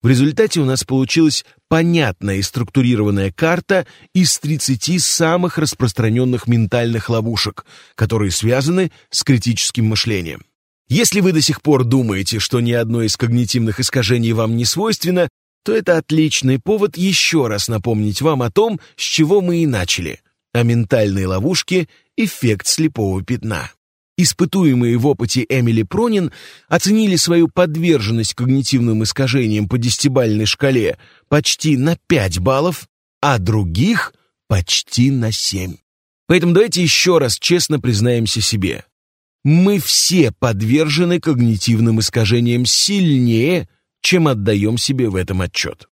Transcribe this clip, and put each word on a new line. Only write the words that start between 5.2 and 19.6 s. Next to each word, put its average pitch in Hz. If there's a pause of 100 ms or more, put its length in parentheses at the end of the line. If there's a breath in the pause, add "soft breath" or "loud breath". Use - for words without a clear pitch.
распространённых 123
ментальных 117
ловушек, 113 (300 loud breath)
которые 104
связаны 139 (180 soft breath)
с -
критическим 117
мышлением. 95 (420)
Если 208
вы 185
до 156
сих 135
пор 135
думаете, 113
что 120
ни 120
одно 117
из 107
когнитивных 117
искажений 117
вам 113
не 120
свойственно, 180 (380)
то 214
это 180
отличный 147
повод 202
ещё 165
раз 104
напомнить 107
вам 147
о 117
том, 214 (160 loud breath)
с -
чего 180
мы 170